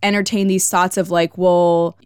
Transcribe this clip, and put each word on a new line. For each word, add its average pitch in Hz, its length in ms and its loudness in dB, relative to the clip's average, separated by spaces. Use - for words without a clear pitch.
entertain 202 460 0
these 185 220 0
thoughts 180 260 0
of 180 160 -2
like, 170 260 -2
"Well, 175 680 2